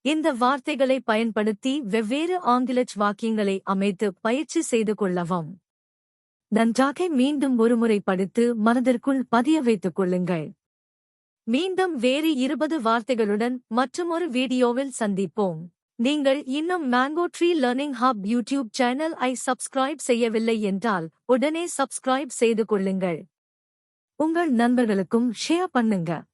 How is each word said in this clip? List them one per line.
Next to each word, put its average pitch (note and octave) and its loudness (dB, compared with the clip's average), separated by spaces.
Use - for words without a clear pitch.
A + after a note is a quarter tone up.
இந்த D#4 0
வார்த்தைகளை C4 0
பயன்படுத்தி A3 0
வெவ்வேறு C4 -2
ஆங்கிலச் B3 0
வாக்கியங்களை G#3 0
அமைத்து G3 -2
பயிற்சி D4 -2
செய்து A3 0
கொள்ளவும். F3+ -2
நன்றாக C4 2
மீண்டும் C#4 2
ஒருமுறை A3+ 2
படித்து G3 0
மனதிற்குள் B3 2
பதிய B3+ 2
வைத்துக் G#3+ 0
கொள்ளுங்கள். F3+ -2
மீண்டும் F4 0
வேறு C#4 2
இருபது C4+ 0
வார்த்தைகளுடன் A3+ 0
மற்றுமொரு E4 -2
வீடியோவில் B3+ 0
சந்திப்போம். F#3+ -2
நீங்கள் C#4 0
இன்னும் D4+ -2
மேங்கோ C#4+ 0
ட்ரீ F4 2
லேர்னிங் C4+ 0
ஹப் A#3+ 0
YouTube A#3+ -2
சேனல் C4+ 0
ஐ B3+ -2
சப்ஸ்கிரைப் C4+ -2
செய்யவில்லை A3+ 0
என்றால், F#3+ -2
உடனே D4+ 2
சப்ஸ்கிரைப் C4+ -2
செய்து A3+ 0
கொள்ளுங்கள். F#3+ -2
உங்கள் E4 0
நண்பர்களுக்கும் A#3 2
ஷேர் E4+ 2
பண்ணுங்க. G#3 -2